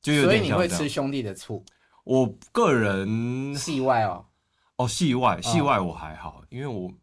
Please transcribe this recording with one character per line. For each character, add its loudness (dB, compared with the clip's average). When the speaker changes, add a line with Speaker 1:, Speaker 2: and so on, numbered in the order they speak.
Speaker 1:
就 0
有 4
点 4
像 -2
这 -
样。 2
Speaker 2:
所 2
以 -2
你 -2
会 -2
吃 -2
兄 -4
弟 -4
的 -6
醋？ -12
Speaker 1:
我 2
个 4
人 0
Speaker 2:
戏 -4
外 2
哦。 -4
Speaker 1:
哦， -2
戏 0
外， 2
Speaker 2:
嗯。 -12
Speaker 1:
戏 0
外 2
我 -4
还 -14
好， -16
因 -14
为 -10
我 -8